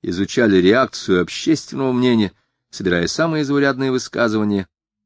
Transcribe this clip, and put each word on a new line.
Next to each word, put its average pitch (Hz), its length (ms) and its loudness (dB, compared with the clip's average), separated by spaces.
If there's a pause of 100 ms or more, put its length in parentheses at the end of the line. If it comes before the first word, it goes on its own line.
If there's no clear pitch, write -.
изучали 98 540 0
реакцию 95 640 2
общественного 135 720 -4
мнения, 123 400 2 (380)
собирая 87 360 -2
самые 160 380 -2
заурядные 135 460 0
высказывания, 107 800 -2 (380)